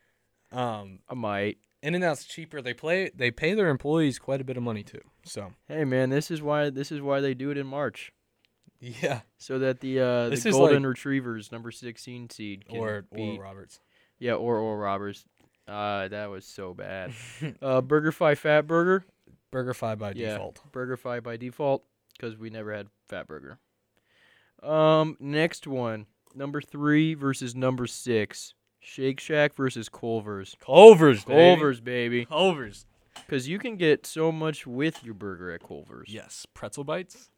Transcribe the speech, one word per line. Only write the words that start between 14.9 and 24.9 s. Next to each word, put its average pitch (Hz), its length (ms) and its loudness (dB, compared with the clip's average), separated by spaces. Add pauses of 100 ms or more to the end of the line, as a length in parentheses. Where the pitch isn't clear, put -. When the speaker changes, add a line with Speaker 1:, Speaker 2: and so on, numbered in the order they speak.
Speaker 2:
Uh, 101 420 -4
that 104 200 -10
was 95 160 -14
so 92 280 -14
bad. 95 380 -12 (300)
Speaker 1:
<laughs> - 0 - (200)
Speaker 2:
Uh, 131 200 2
BurgerFi 151 560 2
Fat 151 300 2
Burger. 180 360 2 (480)
Speaker 1:
BurgerFi 123 460 -4
by 104 180 -8
Speaker 2:
Yeah, 113 180 -6
Speaker 1:
default. 98 280 -10 (100)
Speaker 2:
BurgerFi 127 520 -8
by 117 140 -10
default, 135 460 -2 (360)
'cause 113 180 -12
we 110 120 -14
never 107 240 -10
had 101 140 -10 (200)
Fat 90 200 -12
Burger. 76 320 -18 (1000)
Um, 156 580 2